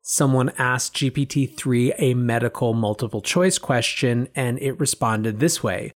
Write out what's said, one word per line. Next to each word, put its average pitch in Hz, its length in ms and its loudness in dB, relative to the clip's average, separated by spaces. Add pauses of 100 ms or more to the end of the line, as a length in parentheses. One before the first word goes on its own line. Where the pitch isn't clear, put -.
Someone 131 560 2
asked 127 380 0
G 135 160 0
P 143 160 -2
T 143 180 0
three 123 540 0
a 127 160 2
medical 117 580 0
multiple 110 480 -2
choice 180 380 2
question, 120 760 0
and 123 280 -2
it 135 180 -4
responded 110 580 0
this 160 240 0
way. 95 360 -4